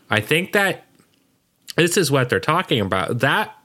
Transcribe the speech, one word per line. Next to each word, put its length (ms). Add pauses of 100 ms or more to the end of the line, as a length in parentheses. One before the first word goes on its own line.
(100)
I 100
think 320
that 320 (920)
this 200
is 140
what 200
they're 100
talking 400
about. 400
That 340 (100)